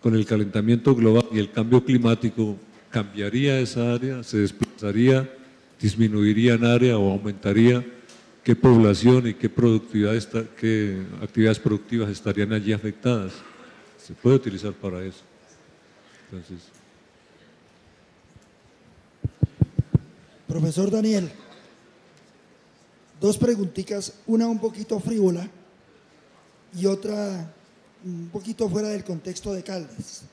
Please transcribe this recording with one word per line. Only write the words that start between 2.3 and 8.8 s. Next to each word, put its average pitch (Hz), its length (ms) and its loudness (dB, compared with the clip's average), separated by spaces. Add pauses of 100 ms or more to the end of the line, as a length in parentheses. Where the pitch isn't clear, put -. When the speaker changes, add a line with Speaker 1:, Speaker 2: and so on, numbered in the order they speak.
Speaker 1:
¿cambiaría 110 680 -2
esa 120 360 -2
área? 127 280 -6
¿Se 113 140 -4
desplazaría, 110 920 0 (540)
disminuiría 107 720 2
en 117 100 0
área 120 360 4
o 98 120 2
aumentaría? 104 720 2 (600)
¿Qué 117 120 4
población 120 720 6